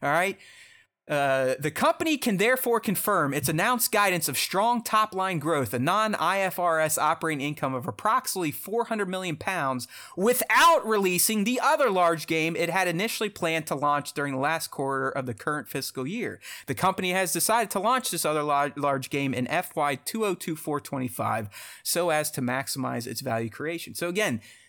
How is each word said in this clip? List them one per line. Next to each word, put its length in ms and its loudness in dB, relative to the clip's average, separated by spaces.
all 80 0
right? 280 2
Uh, 520 2
"The 100 0
company 480 2
can 200 0
therefore 420 2
confirm 520 0
its 160 0
announced 440 2
guidance 360 2
of 80 -4
strong 460 0
top-line 560 0
growth, 340 0
a 60 -2
non-I 600 2
F 180 -2
R 220 2
S 180 0
operating 480 0
income 280 -4
of 120 -6
approximately 640 -2
four 360 -4
hundred 220 -2
million 280 -4
pounds, 500 -2
without 680 6
releasing 600 2
the 180 2
other 280 4
large 360 2
game 300 0
it 140 0
had 180 2
initially 400 -2
planned 400 -2
to 80 -2
launch 380 0
during 200 -2
the 60 -2
last 320 -2
quarter 360 -2
of 180 -4
the 60 -6
current 360 -6
fiscal 400 -6
year. 320 -6
The 80 -2
company 380 0
has 200 0
decided 380 2
to 80 -2
launch 320 2
this 140 -4
other 180 0
lar-, 320 2
large 340 0
game 240 0
in 140 0
F 300 -2
Y 180 2
two 320 -4
oh 80 0
two 220 -6
four 240 -4
twenty-five 680 -4
so 260 0
as 220 0
to 100 -4
maximize 640 -4
its 140 -8
value 280 -2
creation." 460 -8
So 140 -4
again, 320 0